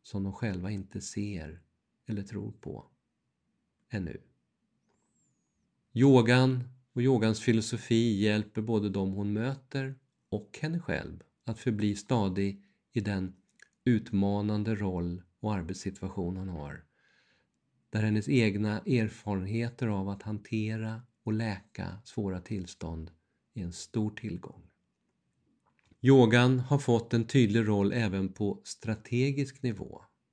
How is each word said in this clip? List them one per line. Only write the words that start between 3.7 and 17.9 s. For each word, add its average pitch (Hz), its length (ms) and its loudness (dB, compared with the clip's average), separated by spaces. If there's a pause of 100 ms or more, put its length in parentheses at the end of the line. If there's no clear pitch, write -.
ännu. 85 320 -6 (1700)
Yogan 127 720 6 (300)
och 123 80 -4
yogans 110 400 2
filosofi 113 800 2
hjälper 107 400 0
både 107 280 0
de 95 220 -2
hon 101 220 -4
möter 135 600 -4 (340)
och - 320 -8
henne 160 180 -4
själv 80 440 -6 (200)
att 113 160 -6
förbli 104 360 0
stadig 98 680 -2 (280)
i - 80 -2
den 95 340 -2 (500)
utmanande 104 920 0
roll 90 460 -4 (180)
och 107 140 -2
arbetssituation 92 840 -6
hon 95 120 -8
har, 73 360 -10 (1040)
där 107 120 -2